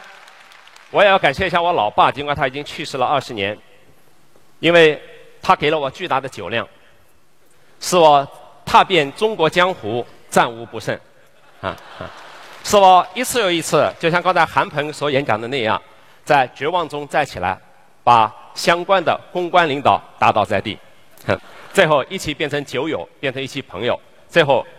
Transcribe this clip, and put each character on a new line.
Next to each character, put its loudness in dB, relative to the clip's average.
我 2
也 6
要 4
感 0
谢 -4
一 -4
下 0
我 0
老 0
爸， 2
尽 -8
管 -4
他 -2
已 -16
经 -12
去 -12
世 -10
了 -2
二 0
十 -10
年， -4
因 2
为 6
他 2
给 -2
了 0
我 -6
巨 -12
大 0
的 -8
酒 -12
量， -4
使 -2
我 6
踏 4
遍 0
中 -2
国 2
江 0
湖， -6
战 2
无 -14
不 -14
胜。 -6
啊， -8
啊， -14
是 0
我 6
一 -4
次 -4
又 0
一 -2
次， 0
就 -2
像 0
刚 0
才 2
韩 -2
鹏 -6
所 -4
演 0
讲 0
的 -8
那 -4
样， 0
在 2
绝 -6
望 -2
中 -10
站 -2
起 -12
来， -4
把 4
相 0
关 2
的 0
公 -4
关 4
领 -4
导 2
打 2
倒 2
在 -2
地， -6
哼， 0
最 2
后 2
一 -8
起 -8
变 -6
成 -4
酒 -6
友， -8
变 -4
成 -8
一 -8
起 -10
朋 -12
友， 0
最 2
后 2